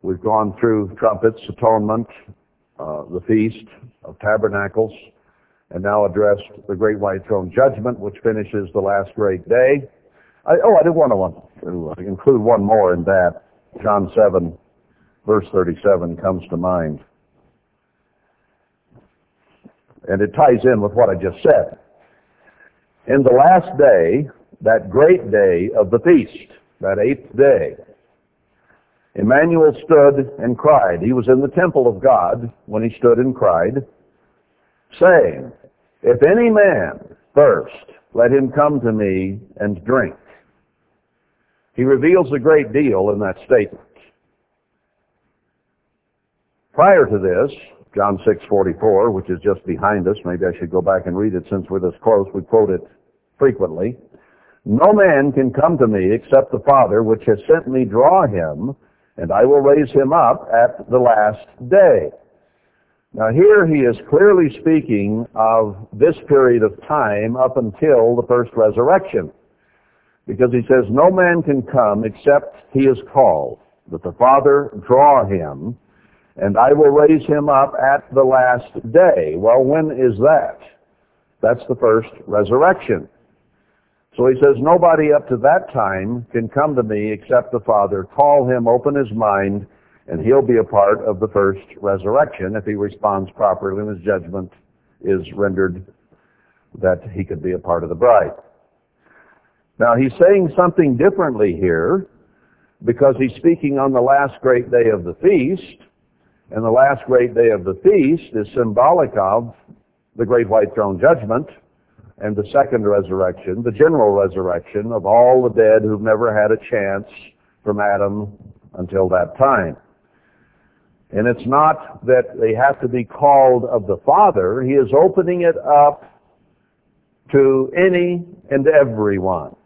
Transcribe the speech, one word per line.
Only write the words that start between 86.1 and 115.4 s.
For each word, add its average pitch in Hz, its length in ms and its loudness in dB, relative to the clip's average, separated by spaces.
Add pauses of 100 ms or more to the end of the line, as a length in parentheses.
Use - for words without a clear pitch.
can 113 160 -6
come 147 280 -2
to 123 80 0
me 107 280 -6
except 120 400 -2
the 117 80 -6
Father 101 440 -2
call 143 440 0
him, 123 200 -2
open 123 280 0
his 127 160 -4
mind, 101 560 -4 (400)
and 85 140 -10
he'll 131 200 2
be 117 160 0
a 110 60 0
part 101 380 0
of 104 180 -6
the 107 80 -4
first 98 380 -4 (160)
resurrection 101 720 -4
if 104 100 -8
he 107 100 -6
responds 101 560 -6
properly 98 480 -4
and 107 100 -8
his 95 100 -12
judgment 92 520 -8 (500)
is 95 320 -6
rendered 95 520 -4 (920)
that 92 260 -2 (100)
he 92 120 -10
could 82 180 -12
be 90 120 -6
a 87 60 -8
part 85 240 -4
of 80 60 -10
the 85 60 -8
bride." 104 380 2 (1500)
Now 117 160 2
he's 131 200 -2
saying 185 400 2
something 170 400 0
differently 135 600 -2
here, 92 520 -2 (760)
because 127 340 0
he's 127 180 -4
speaking 156 440 -2
on 135 140 0
the 123 80 0
last 139 400 0
great 123 300 0
day 117 180 2
of 95 140 -2
the 85 120 -10
feast, 180 640 -2 (720)
and 110 140 -6
the 113 40 0
last 131 360 2
great 123 280 0
day 117 180 2
of 95 120 -2
the 92 120 -4
feast 165 600 0
is 107 180 -4
symbolic 127 600 0
of 110 400 -2 (640)
the 117 80 -2
great 117 240 0
white 107 240 0
throne 98 260 -4
judgment 123 500 0 (680)
and 104 180 -8
the 104 160 -6
second 131 340 0
resurrection, 95 800 -4
the 120 80 -4
general 131 400 2
resurrection 95 800 -4
of 98 160 -6
all 123 340 6